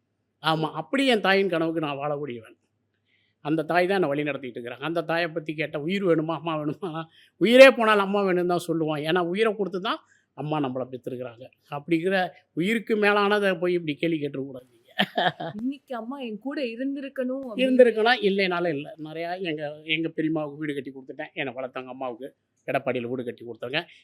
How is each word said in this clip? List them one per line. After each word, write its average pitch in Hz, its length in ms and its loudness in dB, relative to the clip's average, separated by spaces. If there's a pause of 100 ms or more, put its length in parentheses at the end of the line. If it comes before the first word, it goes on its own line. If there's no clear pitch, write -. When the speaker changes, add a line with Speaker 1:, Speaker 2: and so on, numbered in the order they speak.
(420)
Speaker 1:
ஆமா, 160 300 0
அப்படி 262 340 -2
என் 226 180 4
தாயின் 190 280 2
கனவுக்கு 165 320 0
நான் 143 160 -6
வாழக்கூடியவன். 143 560 -6 (880)
அந்த 156 200 0
தாய் 175 240 2
தான் 196 100 2
என்னை 165 120 2
வழி 147 120 0
நடத்திட்டு 135 340 -6
இருக்கிறாங்க. 123 300 -8
அந்த 165 180 -2
தாயை 165 240 0
பத்தி 160 260 -8
கேட்டா 151 260 -4
உயிர் 196 240 -2
வேணுமா, 160 320 2
அம்மா 160 200 -6
வேணுமா? 151 340 -6 (500)
உயிரே 247 300 10
போனாலும் 214 360 4
அம்மா 202 160 0
வேணும்னு 180 320 2
தான் 175 120 -4
சொல்லுவான். 156 360 -2
ஏன்னா 170 240 0
உயிரை 208 280 0
கொடுத்து 190 280 -4
தான் 262 180 -4 (360)
அம்மா 151 240 -4
நம்மளை 127 260 -4
பெற்றிருக்கிறாங்க. 123 580 -12 (260)
அப்படிங்கிற 165 460 0 (380)
உயிருக்கு 214 420 0
மேலானதை 202 600 4
போய் 180 200 0
இப்படி 151 160 -4
கேள்வி 165 240 -2
கேட்டுறக்கூடாது 139 480 -8
நீங்க. - 160 -20 (720)
Speaker 2:
இன்னைக்கு 262 400 -8
அம்மா 233 260 -10
என் 220 180 -8
கூட 285 260 -8
இருந்திருக்கணும் 269 800 -6
அப்படின்னு 247 200 -2
Speaker 1:
இருந்திருக்கணும், 240 580 6
இல்லைனாலும் 180 520 2
இல்லை. 143 240 -8
நிறையா 160 320 -8 (100)
எங்க, 160 220 -4 (240)
எங்க 160 220 0
பெரியம்மாவுக்கு 156 520 -4
வீடு 151 140 -4
கட்டி 139 160 -8
கொடுத்துட்டேன், 135 440 -14
என்னை 139 200 -4
வளர்த்தாங்க 127 380 -10
அம்மாவுக்கு. 127 360 -10 (400)
எடப்பாடியில 127 420 -4
வீடு 127 140 -6
கட்டி 117 200 -10
கொடுத்தாங்க. 123 360 -6 (240)